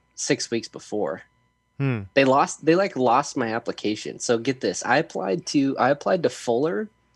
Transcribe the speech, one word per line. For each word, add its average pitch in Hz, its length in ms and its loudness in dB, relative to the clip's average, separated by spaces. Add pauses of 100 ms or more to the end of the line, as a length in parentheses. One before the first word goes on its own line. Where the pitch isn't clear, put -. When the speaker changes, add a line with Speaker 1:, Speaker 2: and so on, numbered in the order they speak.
(160)
Speaker 1:
six - 340 -4
weeks 113 160 -2
before. 98 560 -6 (560)
Speaker 2:
Hmm. 127 260 -2 (100)
Speaker 1:
They 135 100 6
lost, 143 400 2
they, 160 100 6
like, 190 220 0
lost 123 400 2
my 117 160 -2
application. - 640 -6
So 117 200 0
get 131 240 -4
this, 95 240 -2
I 120 100 2
applied 175 520 -2
to, 135 280 0
I 123 140 2
applied 165 320 0
to 123 80 2
Fuller, 165 580 -2 (280)